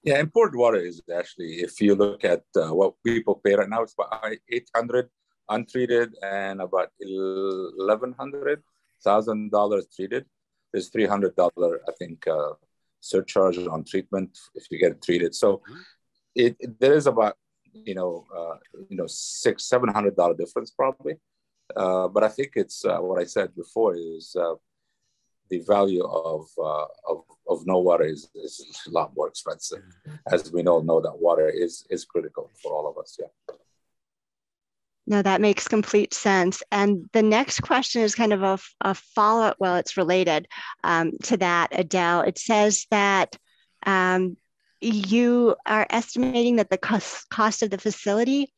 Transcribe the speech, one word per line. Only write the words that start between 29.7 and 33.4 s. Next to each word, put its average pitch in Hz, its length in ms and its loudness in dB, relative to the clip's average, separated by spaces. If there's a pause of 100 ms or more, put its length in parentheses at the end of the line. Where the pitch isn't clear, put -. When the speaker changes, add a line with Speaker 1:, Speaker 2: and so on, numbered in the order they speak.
Speaker 2:
Mm-hmm. 98 560 -10
Speaker 1:
as 85 180 -2
we 87 120 -2
all 85 180 4
know 80 200 2
that 80 180 -6
water 82 300 4
is, - 420 -4
is 82 120 -6
critical 76 460 -8 (140)
for - 100 -8
all 76 140 -4
of 76 100 -10
us. - 220 -16
Yeah. - 80 -10 (1800)